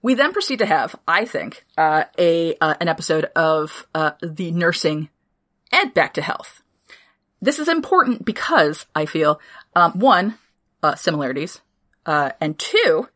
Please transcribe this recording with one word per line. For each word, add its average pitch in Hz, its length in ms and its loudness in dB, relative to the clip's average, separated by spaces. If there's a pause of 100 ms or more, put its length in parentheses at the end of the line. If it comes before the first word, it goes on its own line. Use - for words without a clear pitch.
We 254 100 2
then 285 220 0
proceed 269 240 -4
to 214 80 0
have, 151 280 0 (140)
I 180 160 0
think, - 400 -10 (140)
uh, 156 260 2 (140)
a, 165 420 2
uh, 156 180 0
an 170 100 -2
episode 156 360 -2 (100)
of, 156 600 0
uh, 156 160 0 (100)
the 170 300 -8
nursing 165 580 0 (640)
Ed 339 220 0
back 156 200 2
to 147 80 -2
health. - 380 -10 (800)
This 277 180 0
is 302 120 -2
important 330 520 2
because, 175 600 0 (100)
I 156 120 -2
feel, 151 340 0 (340)
um, 175 240 2
one, 208 380 2 (460)
uh, 151 120 0
similarities, 151 680 -6 (420)
uh, 147 340 -2
and 156 200 -4
two - 580 0